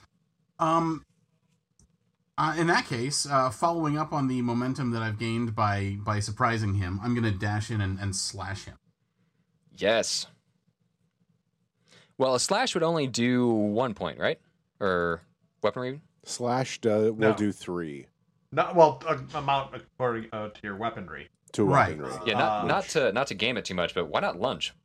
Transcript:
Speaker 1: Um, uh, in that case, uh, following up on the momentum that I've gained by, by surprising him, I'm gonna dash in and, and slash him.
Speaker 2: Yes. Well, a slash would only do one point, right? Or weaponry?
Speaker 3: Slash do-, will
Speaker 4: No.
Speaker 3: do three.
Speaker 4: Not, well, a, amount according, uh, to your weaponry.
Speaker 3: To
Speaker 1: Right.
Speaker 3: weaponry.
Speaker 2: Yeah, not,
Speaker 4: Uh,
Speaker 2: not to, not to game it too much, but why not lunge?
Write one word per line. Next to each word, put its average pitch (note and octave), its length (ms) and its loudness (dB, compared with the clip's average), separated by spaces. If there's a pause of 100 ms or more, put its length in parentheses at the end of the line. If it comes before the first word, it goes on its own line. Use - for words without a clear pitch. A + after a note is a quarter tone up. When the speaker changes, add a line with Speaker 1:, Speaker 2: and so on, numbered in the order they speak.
(580)
Speaker 1:
Um, E3 440 2 (1400)
uh, D3+ 200 0
in E3 100 2
that A#3 180 2
case, C3+ 400 -2
uh, C3 240 2
following E3 480 0
up D3+ 140 -2
on C#3 160 0
the B2+ 140 0
momentum B2 500 0
that A2+ 100 -2
I've A2 160 -2
gained A#2 360 -2
by, G2+ 460 0
by G#2 200 -2
surprising G#2+ 540 0
him, F#2+ 280 -2
I'm A#2+ 120 0
gonna A2+ 180 2
dash G#2 380 -2
in A2 100 -2
and, F#2+ 200 -2
and G2+ 140 -4
slash F#2+ 500 -8
him. - 120 -16 (1000)
Speaker 2:
Yes. G#2 500 0 (1900)
Well, C3 160 4
a B2 60 2
slash A#3 340 2
would D#3+ 100 2
only D#3+ 240 2
do B2 400 2
one A2 460 2
point, D2 240 -6
right? A2+ 220 0 (400)
Or F2 420 0 (400)
weaponry? B2+ 380 -2 (240)
Speaker 3:
Slash B2 560 -2
do-, G#2+ 320 4
will A2 180 2
Speaker 4:
No. G#2+ 40 2
Speaker 3:
do G#2 180 0
three. D#2+ 540 -8 (460)
Speaker 4:
Not, F3 240 0
well, D3+ 320 6
a, D3+ 100 0 (180)
amount C#3 380 0
according, A#2 580 -4
uh, G#2+ 180 -8
to - 120 -20
your G#2 140 -8
weaponry. F#2+ 520 -8 (260)
Speaker 3:
To G#2+ 100 4
Speaker 1:
Right. G2+ 340 4
Speaker 3:
weaponry. C2+ 220 -8 (100)
Speaker 2:
Yeah, G2+ 80 0
not, G#2+ 260 2
Speaker 4:
Uh, - 40 -2
Speaker 2:
not F#3 220 2
to, B2+ 220 2
not B2+ 160 0
to A#2 60 -6
game A2 220 0
it G2 80 -6
too F#2+ 100 -6
much, F2 220 0
but F2 100 0
why G#2 140 0
not F3+ 180 -2
lunge? G#2 340 -4 (120)